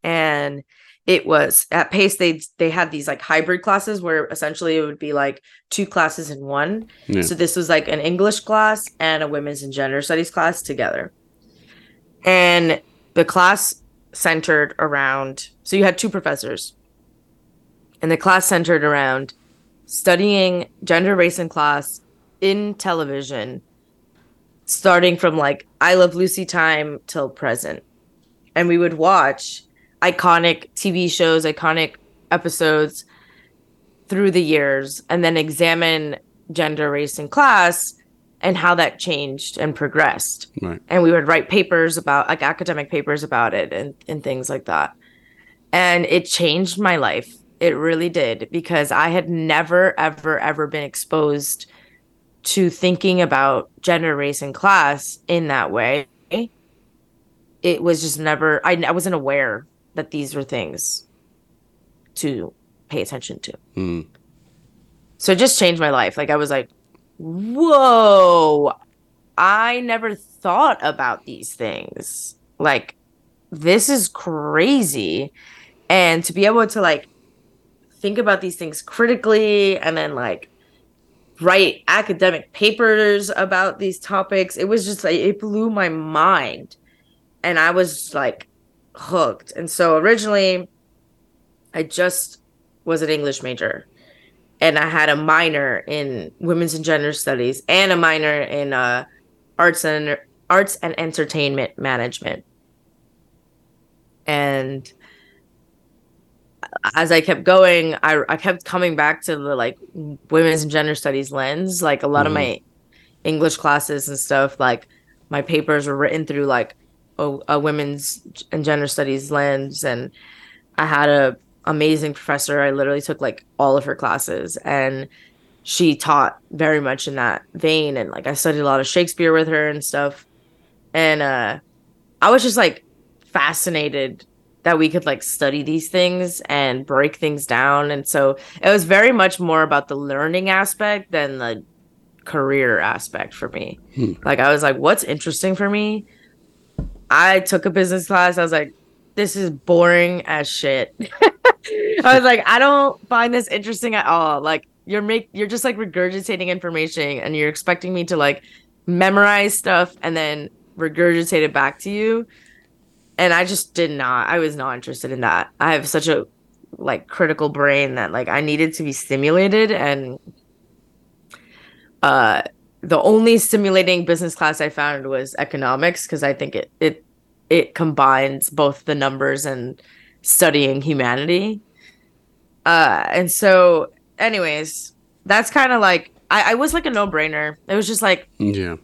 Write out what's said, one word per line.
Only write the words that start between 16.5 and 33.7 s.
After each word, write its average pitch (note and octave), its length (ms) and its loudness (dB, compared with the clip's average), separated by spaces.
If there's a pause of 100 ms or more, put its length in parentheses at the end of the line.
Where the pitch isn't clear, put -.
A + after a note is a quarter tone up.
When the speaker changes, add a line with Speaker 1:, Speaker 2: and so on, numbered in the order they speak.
Speaker 1:
And D#3+ 100 -2
the E3 60 4
class F#3 300 2
centered E3 360 2
around C3+ 520 0 (500)
studying F#3 840 0 (120)
gender, F#3 320 2
race, F3 240 2
and E3 120 -6
class D3 500 -2 (400)
in G3+ 340 -2
television, C#3 880 -6 (1040)
starting F3 500 4
from, E3 200 0
like, C#3+ 300 -2 (140)
I F3 140 4
Love F3 200 4
Lucy F#3 300 -2
time D#3 600 -2
till C#3 240 -6
present. B2 520 -6 (720)
And E3+ 140 0
we E3+ 100 4
would E3+ 160 0
watch D#3+ 680 2 (400)
iconic E3+ 720 2
T - 160 -2
V F3 180 0
shows, D#3+ 380 2
iconic D#3+ 480 -2 (360)
episodes D#3 760 0 (1000)